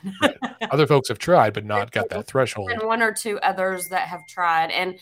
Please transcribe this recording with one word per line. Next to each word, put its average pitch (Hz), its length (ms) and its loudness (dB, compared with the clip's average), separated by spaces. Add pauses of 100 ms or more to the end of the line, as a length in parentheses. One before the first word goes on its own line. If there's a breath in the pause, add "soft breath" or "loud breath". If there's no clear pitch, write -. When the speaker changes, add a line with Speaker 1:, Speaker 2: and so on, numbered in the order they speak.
Speaker 1:
<laughs> 190 220 -12
Speaker 2:
Right. - 480 -4
Other 143 160 4
folks 143 220 4
have 113 100 -4
tried, 139 340 4
but 104 120 -6
not 104 260 -2
got - 180 -2
that - 60 -6
Speaker 1:
There's - 120 -6
Speaker 2:
threshold. 110 420 0
Speaker 1:
been 220 180 -4
one 226 160 0
or 214 100 2
two 208 280 -6
others 185 480 -2
that 175 200 -2
have 175 180 -12
tried. 165 440 0
And 185 320 -4